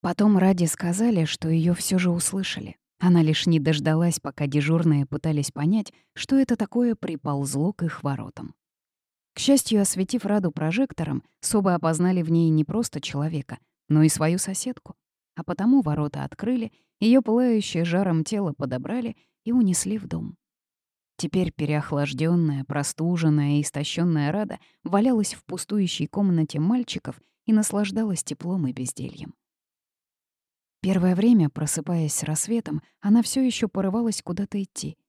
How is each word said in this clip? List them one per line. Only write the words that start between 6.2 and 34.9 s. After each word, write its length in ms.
это 200
такое 380
приползло 760
к 100
их 200
воротам. 520
К 40
счастью, 420
осветив 460
Раду 260
прожектором, 680
собы 340
опознали 480
в 80
ней 200
не 140
просто 360
человека, 580
но 140
и 60
свою 300
соседку. 560
А 60
потому 380
ворота 440
открыли, 480
её 220
пылающее 600
жаром 400
тело 280
подобрали 640
и 80
унесли 460
в 80
дом. 300
Теперь 360
переохлаждённая, 1120
простуженная 960
и 40
истощённая 680
Рада 260
валялась 520
в 100
пустующей 640
комнате 520
мальчиков 600
и 60
наслаждалась 720
теплом 420
и 60
бездельем. 600
Первое 340
время, 340
просыпаясь 640
с 120
рассветом, 580
она 220
всё 200
ещё 260
порывалась 540
куда-то 400
идти. 340